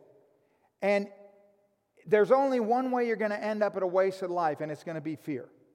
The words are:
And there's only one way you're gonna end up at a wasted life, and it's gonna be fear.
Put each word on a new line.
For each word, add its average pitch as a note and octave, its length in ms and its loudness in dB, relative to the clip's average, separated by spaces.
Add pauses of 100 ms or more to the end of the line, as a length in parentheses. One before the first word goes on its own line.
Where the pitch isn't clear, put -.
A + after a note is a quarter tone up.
(800)
And G3+ 260 2 (960)
there's G#3 260 4
only C4+ 280 4
one A#3+ 320 0
way B3 160 0
you're A3+ 80 0
gonna G#3 200 -2
end G#3+ 280 -2
up G3+ 120 0
at F#3+ 80 -2
a F#3 40 0
wasted F#3+ 420 0
life, E3 320 -2
and D3+ 100 -6
it's C#3+ 120 -10
gonna D#3+ 180 -8
be D#3 140 -8
fear. C3+ 340 -8 (260)